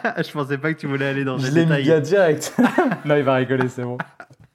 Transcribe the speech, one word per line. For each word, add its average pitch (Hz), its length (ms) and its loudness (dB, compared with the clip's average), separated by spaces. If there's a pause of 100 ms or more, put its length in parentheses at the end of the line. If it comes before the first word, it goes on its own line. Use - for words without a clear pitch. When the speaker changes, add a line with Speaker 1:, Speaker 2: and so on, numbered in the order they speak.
(220)
Speaker 1:
Je - 100 -8
pensais 143 240 -4
pas 156 160 -4
que 160 80 -8
tu 151 60 -10
voulais 139 200 -2
aller 139 160 -4
dans 131 140 -4
Speaker 2:
je 135 120 -2
Speaker 1:
les - 20 -4
Speaker 2:
l'ai 160 160 4
mis - 0 -
Speaker 1:
détails. 147 180 2
Speaker 2:
bien 156 160 4
direct. 160 560 2 (240)
<laughs> 262 240 -2
Non, 147 120 2
il 147 80 2
va 135 100 2
rigoler, 127 340 0
c'est 123 140 -8
bon. 123 160 -6 (560)